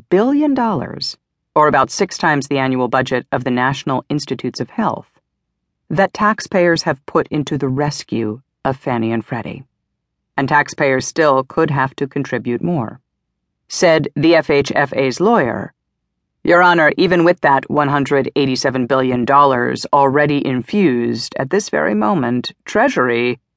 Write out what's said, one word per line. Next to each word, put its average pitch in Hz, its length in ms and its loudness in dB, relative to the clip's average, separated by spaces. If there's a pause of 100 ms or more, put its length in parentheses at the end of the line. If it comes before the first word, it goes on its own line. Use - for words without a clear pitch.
(120)
billion 277 420 2
dollars, 226 640 -4 (380)
or 151 120 4
about 139 220 2
six - 300 -4
times 147 280 0
the 139 120 -2
annual 131 280 0
budget 127 440 -2
of 131 140 -4
the 131 40 -2
National 127 600 -2
Institutes 135 500 -6
of 120 100 -8
Health, - 400 -6 (800)
that 190 240 0
taxpayers 185 720 0
have 151 240 -4
put - 220 -2
into 151 280 -4
the 139 100 -2
rescue 131 760 -4 (220)
of 131 140 -2
Fannie 117 340 -2
and 113 140 -4
Freddie. 127 380 -10 (720)
And 139 100 0
taxpayers 139 600 0
still 139 380 2
could 160 260 -2
have 135 240 -2
to 139 120 -4
contribute 120 540 -6
more. 156 400 -4 (680)
Said 160 460 2
the 165 200 4
F 156 160 2
H 143 240 2
F 139 180 0
A's 135 260 -2
lawyer, 160 540 0 (720)
"Your 175 180 4
Honor, 170 340 4
even 175 300 2
with 175 160 2
that 139 280 2
one 143 200 0
hundred 139 460 0
eighty-seven 131 520 0
billion 127 380 0
dollars 131 640 2
already 143 540 2
infused 123 920 0
at 135 120 -4
this 202 200 -2
very - 240 0
moment, 160 600 -2 (120)
Treasury 123 720 0 (180)